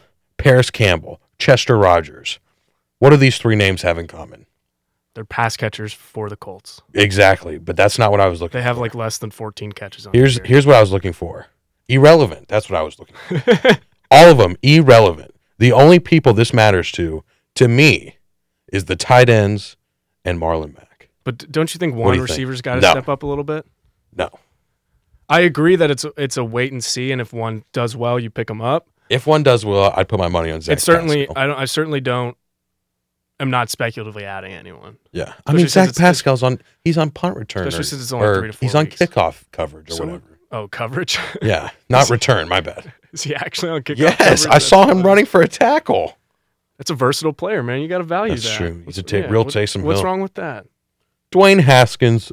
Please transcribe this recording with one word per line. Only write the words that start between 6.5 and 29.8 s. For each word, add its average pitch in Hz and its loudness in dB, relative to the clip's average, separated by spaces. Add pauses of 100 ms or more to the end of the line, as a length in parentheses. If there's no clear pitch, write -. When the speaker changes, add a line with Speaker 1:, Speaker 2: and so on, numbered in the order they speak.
Speaker 1:
Exactly, 95 2
but 82 -12
that's 98 2
not 110 2
what 101 2
I 98 4
was 85 -8
looking 87 -10
Speaker 2:
They 123 -8
have, 123 -4
Speaker 1:
for. 123 -8
Speaker 2:
like, 117 -8
less 113 -10
than 110 -14
fourteen 107 -16
catches - -20
on 98 -20
Speaker 1:
Here's, 127 4
Speaker 2:
the 120 -8
year. - -16
Speaker 1:
here's 135 4
what 143 8
I 113 8
was 98 4
looking 95 -4
for. 85 -14 (420)
Irrelevant. 135 4
That's 107 -4
what 92 -4
I 80 -4
was 76 -10
looking - -20
for. 196 0 (240)
Speaker 2:
<laughs> - -6
Speaker 1:
All 160 10
of 143 6
them, 90 2
irrelevant. 127 4 (240)
The 117 4
only 147 8
people 147 2
this 113 0
matters 107 2
to, 80 -8 (300)
to 127 4
me, 123 2 (560)
is 95 -4
the 90 -6
tight 123 4
ends 104 0 (480)
and 87 -6
Marlon 80 -6
Mack. - -20 (160)
Speaker 2:
But 120 -10
d-, - -20
don't 156 -4
you 170 -18
think 165 -6
Speaker 1:
What 113 -4
Speaker 2:
one 127 2
Speaker 1:
do 127 -2
you 127 -6
think? - -6
Speaker 2:
receiver's 131 -8
gotta 127 -6
Speaker 1:
No. 95 4
Speaker 2:
step 131 -2
up 139 -4
a 147 -10
little 143 -6
bit? 151 -10 (480)
Speaker 1:
No. 87 -6 (1000)
Speaker 2:
I 160 4
agree 170 2
that 160 2
it's 135 -6
a, 151 -12
it's 139 -8
a 131 -4
wait 120 -6
and 127 -12
see, 127 -8
and 127 -6
if 113 -12
one 113 -10
does 120 -6
well, 120 -4
you 113 -10
pick 113 -10
'em 107 -12
up. 131 -6 (220)
Speaker 1:
If 127 -2
one 151 4
does 123 2
well, 101 0